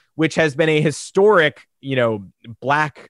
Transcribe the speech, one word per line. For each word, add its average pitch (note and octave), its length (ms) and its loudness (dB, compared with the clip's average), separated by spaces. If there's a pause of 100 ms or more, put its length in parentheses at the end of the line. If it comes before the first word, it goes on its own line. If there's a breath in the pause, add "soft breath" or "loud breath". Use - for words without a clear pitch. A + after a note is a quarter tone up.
(160)
which D#3 200 -2
has D#3 200 0
been D#3 140 0
a D#3 100 2
historic, E3 880 0 (140)
you C3+ 160 -6
know, A2 300 -2 (340)
black C#3+ 480 -4